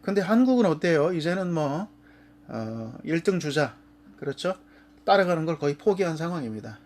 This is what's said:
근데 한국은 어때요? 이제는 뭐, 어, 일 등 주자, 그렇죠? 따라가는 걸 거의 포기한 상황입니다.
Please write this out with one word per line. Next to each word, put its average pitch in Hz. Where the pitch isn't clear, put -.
근데 202
한국은 240
어때요? 165
이제는 175
뭐, 156
어, 113
일 165
등 185
주자, 147
그렇죠? 175
따라가는 180
걸 160
거의 143
포기한 180
상황입니다. 120